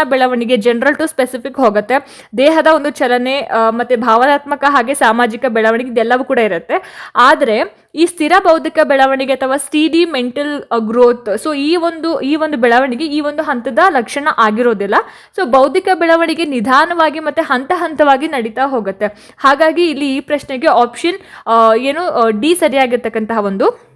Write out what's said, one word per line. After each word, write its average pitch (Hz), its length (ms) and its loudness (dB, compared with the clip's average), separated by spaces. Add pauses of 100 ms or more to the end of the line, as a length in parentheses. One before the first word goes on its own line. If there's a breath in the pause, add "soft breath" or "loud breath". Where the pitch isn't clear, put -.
ಬೆಳವಣಿಗೆ 254 500 0
general 240 440 2
to 311 160 -2
specific 254 420 -4
ಹೋಗುತ್ತೆ, 233 720 -2 (100)
ದೇಹದ 311 380 4
ಒಂದು 294 140 -2
ಚಲನೆ, 254 520 -2
ಆ, 226 280 0
ಮತ್ತೆ 240 260 -2
ಭಾವನಾತ್ಮಕ 277 720 2
ಹಾಗೆ 269 260 0
ಸಾಮಾಜಿಕ 233 520 0
ಬೆಳವಣಿಗೆ 226 460 0
ಇದೆಲ್ಲವೂ 240 320 0
ಕೂಡ 254 160 -2
ಇರುತ್ತೆ. 214 760 -4
ಆದ್ರೆ 269 800 2
ಈ 311 100 2
ಸ್ಥಿರ 311 260 -2 (120)
ಬೌದ್ಧಿಕ 320 400 0
ಬೆಳವಣಿಗೆ 269 500 0
ಅಥವಾ 262 220 -2
steady 302 560 0
mental, 277 600 -6
ಆ, 226 60 -2
growth, 233 680 0
so 302 100 -2
ಈ 294 180 0
ಒಂದು, 330 460 -4
ಈ 277 140 -2
ಒಂದು 302 220 -2
ಬೆಳವಣಿಗೆ 247 480 0
ಈ 294 160 -4
ಒಂದು 294 220 -4
ಹಂತದ 262 360 -4 (100)
ಲಕ್ಷಣ 285 380 -4 (100)
ಆಗಿರೋದಿಲ್ಲ. 214 580 0 (400 loud breath)
So, 381 100 -2
ಬೌದ್ಧಿಕ 269 480 2
ಬೆಳವಣಿಗೆ 330 520 0
ನಿಧಾನವಾಗಿ 302 720 0
ಮತ್ತೆ 311 220 -4
ಹಂತ 269 340 -4
ಹಂತವಾಗಿ 302 520 0
ನಡೀತಾ 247 380 -4
ಹೋಗುತ್ತೆ. 208 720 -6
ಹಾಗಾಗಿ 320 520 2
ಇಲ್ಲಿ 277 260 -4
ಈ 277 40 -4
ಪ್ರಶ್ನೆಗೆ 277 480 -4
ಆಪ್ಷನ್, 247 520 0 (280 loud breath)
ಆ, 226 280 4
ಏನು, 285 420 -2
ಆ, 226 120 2
ಡಿ 233 260 0
ಸರಿಯಾಗಿರ್ತಕ್ಕಂತಹ 233 840 -2
ಒಂದು 202 560 -2